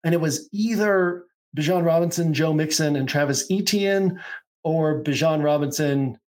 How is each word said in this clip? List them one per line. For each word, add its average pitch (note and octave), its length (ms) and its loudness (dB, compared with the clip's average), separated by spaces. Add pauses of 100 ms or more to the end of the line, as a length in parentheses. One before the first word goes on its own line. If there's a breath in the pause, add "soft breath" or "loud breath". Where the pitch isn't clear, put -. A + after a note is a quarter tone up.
And E3 100 2
it E3 80 2
was D#3 300 -4
either G3+ 720 0 (340)
Bijan E3+ 280 0
Robinson, E3+ 480 2
Joe D#3 200 0
Mixon, D#3 440 0
and C3+ 100 -2
Travis C#3+ 420 -2
Etienne, G3 720 0 (420 loud breath)
or D#3 380 0
Bijan D3+ 420 0
Robinson C#3+ 760 0 (140)